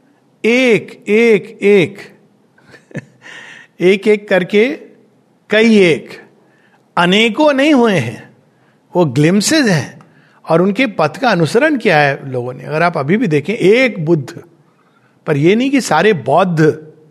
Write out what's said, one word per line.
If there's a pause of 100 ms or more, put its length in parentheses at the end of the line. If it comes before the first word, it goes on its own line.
(440)
एक,
एक,
एक, (1040)
<laughs>
एक,
एक
करके (800)
कई
एक, (760)
अनेकों
नहीं
हुए
हैं, (600)
वो
glimpses
हैं (480)
और
उनके
पथ
का
अनुसरण
किया
है
लोगों
ने।
अगर
आप
अभी
भी
देखें,
एक
बुद्ध, (840)
पर
ये
नहीं
कि
सारे
बौद्ध (200)